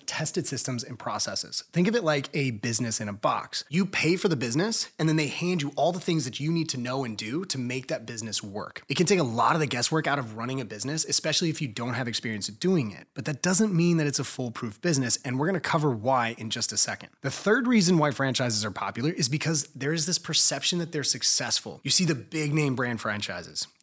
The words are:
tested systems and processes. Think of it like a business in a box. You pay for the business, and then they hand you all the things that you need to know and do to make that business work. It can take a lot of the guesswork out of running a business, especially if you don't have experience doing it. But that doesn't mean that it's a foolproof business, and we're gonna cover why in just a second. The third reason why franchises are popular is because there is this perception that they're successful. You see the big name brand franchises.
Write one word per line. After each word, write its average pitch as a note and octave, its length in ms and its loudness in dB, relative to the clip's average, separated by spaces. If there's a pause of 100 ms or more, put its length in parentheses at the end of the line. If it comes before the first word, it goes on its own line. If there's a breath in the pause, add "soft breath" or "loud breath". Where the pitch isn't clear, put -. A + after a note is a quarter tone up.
tested - 400 -2
systems B2 360 -4
and B2 140 -12
processes. - 680 -6 (100)
Think F3 140 4
of A3+ 80 2
it A#3 80 0
like D3 300 2
a C#3 160 0
business A2+ 500 -2
in G#2+ 80 -4
a G#2 60 -6
box. - 560 -2
You F3+ 160 2
pay E3+ 300 2
for G3 120 0
the D#3+ 80 2
business, C#3 600 -2
and D#3 100 2
then D#3 80 4
they D#3 120 2
hand F3 340 -2
you C#3+ 140 -6
all D#3 160 2
the F3+ 80 -4
things D#3+ 260 0
that A#2 140 -8
you D3 120 -2
need E3 180 0
to B2+ 100 -4
know B2+ 240 -4
and A2 120 -4
do A#2 300 -4
to C#3 140 -4
make B2+ 300 -4
that A#2 180 -6
business A2+ 340 -6
work. G2+ 480 -10
It C3 80 -2
can F3+ 80 6
take F#3+ 140 6
a D#3+ 40 4
lot A#2+ 300 4
of E3 60 2
the D3+ 80 2
guesswork D3 400 0
out C#3 100 2
of A2+ 180 -6
running B2+ 240 -4
a B2 60 -6
business, A#2 400 -4
especially D#3+ 460 2
if D3 100 -4
you D3 60 -2
don't A#2+ 260 -4
have B2 140 -2
experience A2 400 -4
doing C3+ 420 2
it. - 240 -16
But C3+ 120 -6
that D3 180 -4
doesn't G3 320 4
mean E3+ 220 6
that D3+ 100 4
it's C#3 100 0
a C3 60 0
foolproof A#2+ 580 -6
business, C3+ 420 2
and B2+ 140 -2
we're D3 80 2
gonna F#3 140 0
cover D3+ 320 2
why A#2 480 2
in A2 100 -6
just A2 240 -2
a G2+ 40 -4
second. - 320 -2 (120)
The C3+ 80 -2
third A3+ 380 2
reason F#3 320 8
why D3 100 6
franchises B2 560 0
are G#2 60 -2
popular G#2+ 400 -2
is C3+ 180 2
because D#3 360 0 (100)
there C#3 180 -2
is D#3+ 140 -2
this F3 100 0
perception - 640 0
that E3+ 120 -4
they're D3 120 -2
successful. - 800 0
You C#3+ 80 0
see F#3 140 4
the D#3+ 100 4
big D3 400 -2
name D3 180 2
brand A#2+ 280 -2
franchises. G#2 680 -6 (160)